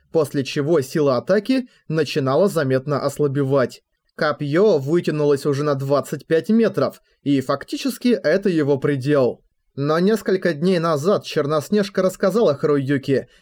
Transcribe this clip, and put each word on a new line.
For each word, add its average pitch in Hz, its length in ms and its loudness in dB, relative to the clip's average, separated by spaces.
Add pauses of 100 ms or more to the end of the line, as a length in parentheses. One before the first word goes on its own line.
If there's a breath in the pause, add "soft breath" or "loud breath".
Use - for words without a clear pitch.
(120)
после 147 320 0
чего 147 380 0
сила 135 360 0
атаки 214 500 0 (200 loud breath)
начинала 151 600 0
заметно 139 540 -2
ослабевать. 139 800 0 (340)
Копье 151 640 2
вытянулось 147 680 0
уже 143 180 -2
на 151 100 0
двадцать 139 540 -2
пять 165 220 0
метров, 202 520 0 (220)
и 139 180 2
фактически 247 680 -4
это 196 400 2
его 147 280 2
предел. 139 640 0 (340)
Но 147 220 0
несколько 190 560 0
дней 175 240 0
назад 165 460 0
Черноснежка 156 800 -2
рассказала 185 500 2
Харуюке 139 760 0 (140 soft breath)